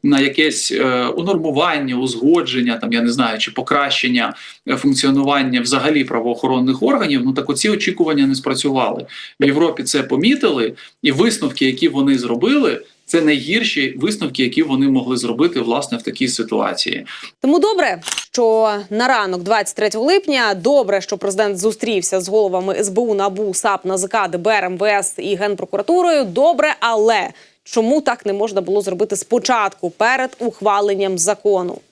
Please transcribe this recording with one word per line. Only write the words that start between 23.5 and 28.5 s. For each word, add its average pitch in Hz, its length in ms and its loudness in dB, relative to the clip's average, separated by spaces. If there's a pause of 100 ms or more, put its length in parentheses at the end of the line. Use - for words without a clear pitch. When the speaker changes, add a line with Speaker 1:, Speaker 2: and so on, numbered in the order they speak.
Speaker 2:
сап, 196 320 -2
Н 190 120 -2
З 190 100 -4
К, 196 200 0
Д 175 100 -4
Б 175 120 0
Р, 202 140 2
М 180 140 -6
В 190 60 -2
С 202 340 0
і 196 180 -4
Генпрокуратурою. 208 880 0
Добре, 277 560 2
але 220 500 2 (340)
чому 240 380 2
так 247 240 -2
не 202 80 -2
можна 202 280 -2